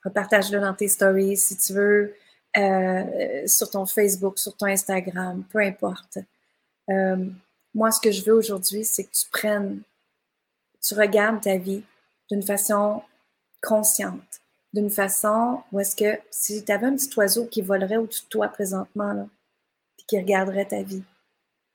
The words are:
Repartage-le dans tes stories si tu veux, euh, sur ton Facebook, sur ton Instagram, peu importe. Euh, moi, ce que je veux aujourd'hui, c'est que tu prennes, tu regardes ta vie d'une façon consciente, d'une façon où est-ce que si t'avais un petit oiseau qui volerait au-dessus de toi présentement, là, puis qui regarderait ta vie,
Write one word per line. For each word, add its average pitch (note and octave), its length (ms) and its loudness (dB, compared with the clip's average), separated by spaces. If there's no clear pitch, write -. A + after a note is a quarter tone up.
Repartage-le G3+ 560 2
dans G3 120 -2
tes G3+ 140 -4
stories G3 480 4
si G3 220 0
tu - 160 -2
veux, G#3 420 2
euh, F#3 920 0
sur - 220 2
ton G3 160 -4
Facebook, F#3+ 540 0
sur - 160 -6
ton G3+ 120 -2
Instagram, F#3 840 -2
peu G#3+ 100 -2
importe. G3 600 -4
Euh, F#3+ 360 0
moi, A3 180 2
ce A3 80 0
que A3 120 4
je F#3+ 120 -2
veux G#3+ 120 6
aujourd'hui, G#3+ 500 0
c'est - 180 -2
que - 80 -14
tu - 200 -2
prennes, G3+ 500 -2
tu - 120 -2
regardes G#3 480 4
ta F#3+ 160 2
vie G3 260 -4
d'une G3+ 140 -2
façon G#3 580 0
consciente, G3+ 800 -2
d'une G#3 200 0
façon G#3+ 800 0
où G3 80 -2
est-ce G3 160 -2
que G#3 240 0
si G#3 340 -6
t'avais G#3 240 0
un C#4 80 2
petit C4 220 -2
oiseau A3 300 2
qui A3+ 140 -4
volerait F#3+ 360 0
au-dessus A3+ 280 -4
de - 40 -20
toi G#3 200 0
présentement, G3+ 640 -4
là, G3+ 140 -6
puis - 100 -20
qui G#3 120 2
regarderait F#3+ 480 0
ta G3+ 160 -4
vie, F#3+ 200 -10